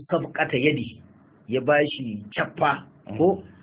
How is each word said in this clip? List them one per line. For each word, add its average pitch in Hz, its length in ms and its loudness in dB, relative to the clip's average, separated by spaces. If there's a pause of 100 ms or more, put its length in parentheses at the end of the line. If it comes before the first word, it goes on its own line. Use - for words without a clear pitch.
sabqata 151 480 -2
yadi, 131 440 0 (460)
ya 127 140 0
bashi 131 640 0 (100)
cappa, 147 480 0 (340)
ko? 175 260 2 (200)